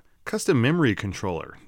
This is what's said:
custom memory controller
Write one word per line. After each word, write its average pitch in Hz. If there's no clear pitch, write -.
custom 196
memory 135
controller 87